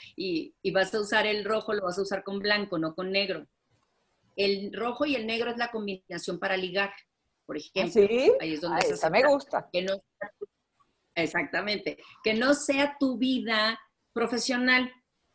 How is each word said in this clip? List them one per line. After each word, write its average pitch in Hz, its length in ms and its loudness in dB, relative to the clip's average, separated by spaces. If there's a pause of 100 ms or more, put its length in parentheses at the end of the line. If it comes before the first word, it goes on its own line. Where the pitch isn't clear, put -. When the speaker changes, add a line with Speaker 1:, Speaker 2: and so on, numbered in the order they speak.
(160)
Speaker 1:
y, 175 460 -6
y 190 100 -2
vas 190 220 2
a 220 80 0
usar 208 240 2
el 208 200 0
rojo, 214 280 -2
lo 208 100 -2
vas 180 140 -4
a 196 60 0
usar 196 200 -4
con 196 160 -6
blanco, 202 400 0
no 160 160 -2
con 185 160 -6
negro. 190 360 -2 (880)
El 196 380 0
rojo 240 320 -4
y 294 100 0
el 220 120 -4
negro 226 240 -2
es 233 60 -8
la 233 140 -2
combinación 190 680 -8
para 190 180 -2
ligar, 190 340 -2 (540)
por 151 120 -8
Speaker 2:
¿Ah, - 20 -10
Speaker 1:
ejemplo. 185 320 -4 (160)
Speaker 2:
sí? 254 320 4
Speaker 1:
Ahí 311 140 -4
es 302 80 -4
donde 170 160 -2
Speaker 2:
Ah, - 40 4
Speaker 1:
se 143 120 2
Speaker 2:
esa 160 160 0
me 180 100 4
Speaker 1:
acerca. 277 140 6
Speaker 2:
gusta. - 380 -2
Speaker 1:
Que 180 100 -2
no 190 120 -2
sea - 460 -12
tu, 415 60 -12 (680)
exactamente. 170 840 -2 (260)
Que 220 100 2
no 247 200 4
sea 285 460 2
tu 262 180 0
vida 226 640 0 (340)
profesional, 247 800 2 (440)